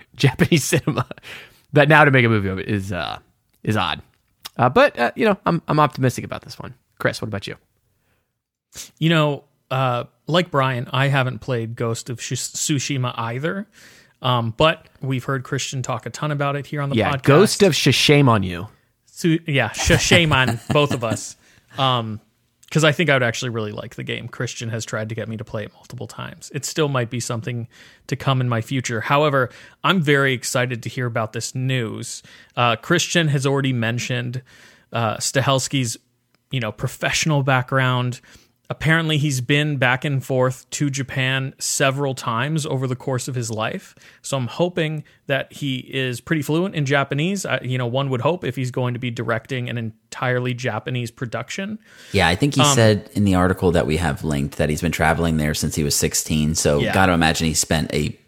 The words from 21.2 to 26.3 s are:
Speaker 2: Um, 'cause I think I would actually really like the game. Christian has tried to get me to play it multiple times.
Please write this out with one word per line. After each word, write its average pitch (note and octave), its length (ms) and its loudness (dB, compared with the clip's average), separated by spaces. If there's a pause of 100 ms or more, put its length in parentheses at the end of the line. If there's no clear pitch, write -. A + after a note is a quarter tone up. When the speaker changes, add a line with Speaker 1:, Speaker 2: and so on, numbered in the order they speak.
Speaker 2:
Um, A#2+ 420 0 (480)
'cause D3+ 140 2
I D#3 80 6
think D3+ 180 0
I C#3+ 60 4
would B2+ 80 2
actually A#2+ 280 -2
really A2 200 -6
like G#2+ 240 -12
the C3+ 80 -12
game. A#2 240 -8
Christian A#2+ 440 -8
has A2+ 140 -6
tried A2 240 -6
to A2 60 -8
get G#2+ 140 -8
me A2+ 80 -8
to A2+ 80 -10
play G#2+ 180 -10
it G#2+ 100 -12
multiple A#2+ 360 -14
times. - 440 -14